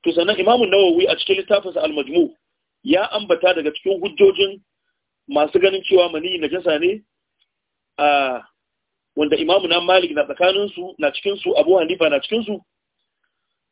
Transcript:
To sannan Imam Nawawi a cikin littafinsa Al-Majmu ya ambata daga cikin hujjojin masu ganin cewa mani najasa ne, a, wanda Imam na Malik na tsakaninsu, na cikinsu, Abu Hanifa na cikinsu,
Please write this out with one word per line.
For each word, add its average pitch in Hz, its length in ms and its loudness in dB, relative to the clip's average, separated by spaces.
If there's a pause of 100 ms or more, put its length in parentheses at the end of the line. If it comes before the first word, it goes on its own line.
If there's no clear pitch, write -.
To 170 80 0
sannan 180 280 0
Imam 233 200 2
Nawawi 190 480 4
a - 80 0
cikin 190 200 -2
littafinsa 190 460 -2
Al-Majmu 151 540 -2 (460)
ya 180 300 -2
ambata 185 420 0
daga 151 180 -4
cikin 190 280 -4
hujjojin 196 600 2 (680)
masu 151 320 0
ganin 190 240 0
cewa 180 240 4
mani 170 300 -6
najasa 160 420 -2
ne, 196 220 -2 (960)
a, 139 420 0 (760)
wanda 147 200 0
Imam 175 320 0
na 170 120 2
Malik 175 320 2
na 147 120 -2
tsakaninsu, 185 760 -4
na 147 140 0
cikinsu, 202 460 -6
Abu 165 180 4
Hanifa 165 320 0
na 143 120 0
cikinsu, 214 360 -6 (1160)